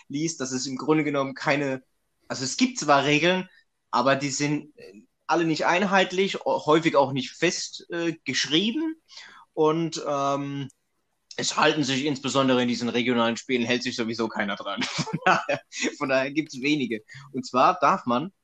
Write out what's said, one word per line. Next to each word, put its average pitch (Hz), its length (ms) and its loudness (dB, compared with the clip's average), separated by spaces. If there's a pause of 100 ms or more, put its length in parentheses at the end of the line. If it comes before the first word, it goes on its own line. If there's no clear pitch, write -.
liest, 156 320 -4
dass 131 100 -4
es 127 160 -4
im 131 100 -6
Grunde 151 280 2
genommen 139 300 -2
keine, 139 480 -2 (440)
also 120 160 -6
es 131 140 -4
gibt - 220 0
zwar 143 260 4
Regeln, 170 420 2 (440)
aber 123 260 4
die 139 140 -4
sind, 147 460 -4
äh, 101 240 -20 (240)
alle 165 200 2
nicht 156 200 0
einheitlich, 185 800 2
o-, - 200 -2
häufig 156 320 4
auch 135 160 4
nicht 131 180 -4
fest, - 580 -4
äh, 170 240 -2 (120)
geschrieben 208 720 0 (580)
und, 160 540 0
ähm, 139 600 -4 (680)
es - 220 -4
halten 151 260 4
sich 131 220 0
insbesondere 131 560 2
in 120 60 2
diesen 117 220 0
regionalen 117 480 2
Spielen, 120 280 -2
hält 123 160 0
sich 123 140 -4
sowieso 113 320 -2
keiner 104 280 -4
dran. 98 280 -6
<laughs> - 0 -
Von - 420 -4
daher, 175 360 2 (360)
von 143 120 -4
daher 135 220 2
gibt's 143 300 -4
wenige. 127 400 0 (300)
Und 131 160 -8
zwar 151 320 4
darf 175 260 2
man, 127 260 -2 (120)